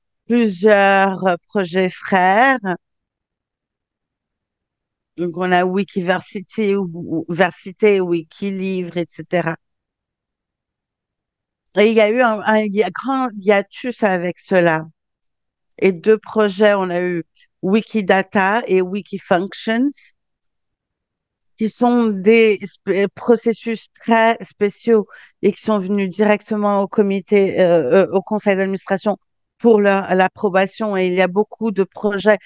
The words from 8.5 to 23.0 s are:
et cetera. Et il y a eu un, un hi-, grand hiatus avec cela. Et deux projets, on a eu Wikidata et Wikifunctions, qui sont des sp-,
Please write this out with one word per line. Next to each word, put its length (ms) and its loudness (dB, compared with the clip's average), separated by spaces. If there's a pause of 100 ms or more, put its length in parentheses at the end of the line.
et 140 -4
cetera. 480 -6 (2250)
Et 140 4
il 40 2
y 60 4
a 100 4
eu 120 2
un, 180 0
un 200 0
hi-, 340 -2
grand 340 -4 (100)
hiatus 680 -2
avec 360 -2
cela. 460 0 (960)
Et 100 4
deux 260 0
projets, 560 0
on 160 -2
a 120 -4
eu 220 -4 (380)
Wikidata 1080 0
et 140 2
Wikifunctions, 1120 -4 (1700)
qui 120 -2
sont 380 0
des 560 4
sp-, 520 -2